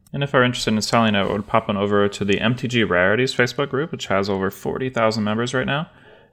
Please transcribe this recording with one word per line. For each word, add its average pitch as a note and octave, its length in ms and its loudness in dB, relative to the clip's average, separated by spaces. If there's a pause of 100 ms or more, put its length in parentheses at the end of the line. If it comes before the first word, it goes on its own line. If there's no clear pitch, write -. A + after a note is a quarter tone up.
(140)
And C#3+ 100 -4
if C#3 100 -2
are B2+ 100 6
interested B2 300 0
in G#2+ 80 2
selling A2 340 2
it, G2+ 40 2
I F#2+ 120 0
would G#2 160 -4
pop A2+ 220 0
on G#2 80 -2
over G2+ 300 2
to G2+ 180 -4
the G2 140 2
M A#2+ 160 2
T B2+ 120 -6
G A#2 160 2
Rarities F#2+ 520 2
Facebook C3 340 0
group, C#3+ 220 -4
which - 160 -10
has G2 220 0
over G2 220 -2
forty - 380 -6
thousand A2+ 340 0
members A2+ 300 -2
right C3 140 -2
now. C#3+ 220 -4 (440)